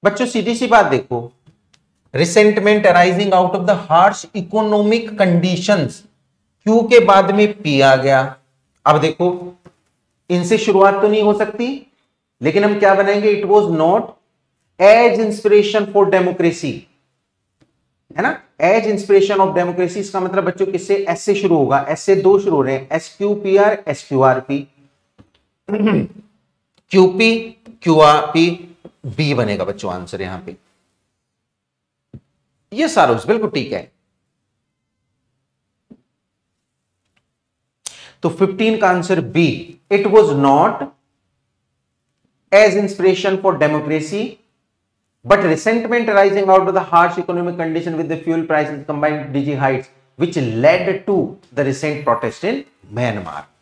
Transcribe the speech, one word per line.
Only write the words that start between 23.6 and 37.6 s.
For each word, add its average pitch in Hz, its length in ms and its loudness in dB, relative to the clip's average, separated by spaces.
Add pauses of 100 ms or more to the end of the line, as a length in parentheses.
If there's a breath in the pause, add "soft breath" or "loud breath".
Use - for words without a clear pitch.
एस 139 200 -8
क्यू 135 140 0
आर 127 180 2 (100)
पी, 139 80 -4 (1120)
<clears throat> - 0 -
क्यू - 1400 -2 (120)
पी, 226 120 4 (520)
क्यू 160 180 2
आर 151 260 6
पी, 165 200 2 (600)
बी 143 280 -4
बनेगा 104 300 -2
बच्चों 98 280 -10
आंसर 90 300 -12
यहां 92 180 -10
पे। 92 160 -18 (2250)
ये 285 160 -2
सारोस 135 380 0
बिल्कुल 214 240 -2
ठीक 131 220 -8
है। 92 180 -10 (4000 loud breath)